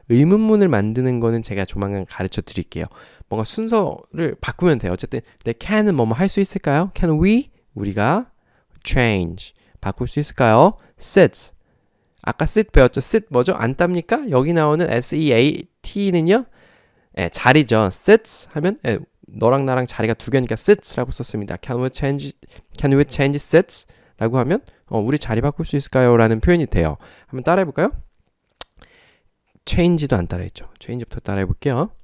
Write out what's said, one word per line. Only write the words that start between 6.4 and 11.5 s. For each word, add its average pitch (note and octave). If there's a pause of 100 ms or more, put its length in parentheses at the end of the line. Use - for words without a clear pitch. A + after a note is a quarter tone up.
있을까요? F3+
Can D#3
we? A3 (240)
우리가 G#2 (540)
change, G2 (260)
바꿀 G2
수 -
있을까요? C3+ (260)
sit, - (720)